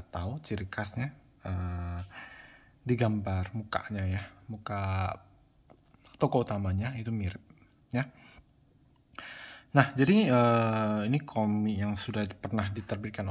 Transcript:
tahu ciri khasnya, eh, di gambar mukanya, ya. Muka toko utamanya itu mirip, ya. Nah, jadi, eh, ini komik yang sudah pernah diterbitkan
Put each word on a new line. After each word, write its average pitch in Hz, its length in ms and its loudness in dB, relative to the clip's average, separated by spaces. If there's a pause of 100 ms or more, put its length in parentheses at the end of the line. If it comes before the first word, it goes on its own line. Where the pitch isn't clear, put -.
tahu 98 320 -6
ciri 101 320 -6
khasnya, 120 400 -6 (320)
eh, 87 560 -4 (800)
di 123 160 0
gambar 101 640 0
mukanya, 101 480 -4
ya. 95 160 -2 (240)
Muka 98 720 -4 (960)
toko 139 320 4
utamanya 101 480 -2
itu 113 160 -6
mirip, 101 320 -4 (480)
ya. 127 160 0 (1600)
Nah, 139 240 6
jadi, 175 320 6
eh, 113 800 4
ini 147 160 2
komik 107 560 0
yang 104 160 0
sudah 104 320 -2
pernah 104 400 -2
diterbitkan 104 640 -6